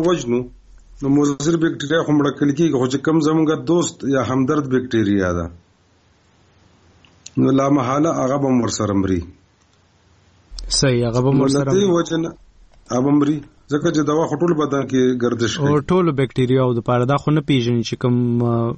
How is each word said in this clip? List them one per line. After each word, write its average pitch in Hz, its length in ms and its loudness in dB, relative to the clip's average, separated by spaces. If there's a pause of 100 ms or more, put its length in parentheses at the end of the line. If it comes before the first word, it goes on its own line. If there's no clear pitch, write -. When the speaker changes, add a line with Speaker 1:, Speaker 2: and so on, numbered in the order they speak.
Speaker 1:
وژنو، 127 320 0 (640)
نو 139 60 -2
مضر 143 480 2
بکټیریا 156 500 -2
خو 151 60 0
مړه 143 260 2
کول 143 120 2
کېږي، 156 220 0
خو 127 140 0
چې 131 100 -2
کوم 160 240 2
زموږ 156 440 2
دوست 160 400 -2
یا 131 180 0
همدرد 131 440 0
بکټیریا 110 680 0
ده، 85 180 -4 (1900)
نو 131 120 2
لامحاله 139 600 0
هغه 135 260 -2
به 139 120 -2
هم 127 120 2
ورسره 104 320 -4
مري. 95 280 0 (1500)
Speaker 2:
صحیح، 123 400 0
هغه 117 120 -2
به 127 80 0
هم 139 80 2
Speaker 1:
نو - 20 2
له 131 40 2
Speaker 2:
ورسره 135 300 0
Speaker 1:
دې - 20 2
Speaker 2:
مري. 202 100 2
Speaker 1:
وجې 170 280 0
نه 165 160 -2 (600)
هغه 123 100 0
به 143 100 0
مري، 147 320 2 (300)
ځکه 147 180 0
چې 151 160 0
دوا 151 200 0
خو 147 100 -4
ټول 170 180 0
بدن 139 340 0
کې 127 340 2
گردش 120 360 -2
کوي. 143 100 0
Speaker 2:
او 147 120 2
ټولو 175 320 2
بکټیریاوو 127 680 0
دپاره 123 240 0
دا 139 120 0
خو - 140 -2
نه 156 100 2
پېژني 120 420 0
چې - 120 -6
کوم، 123 480 0
اه، 117 360 -2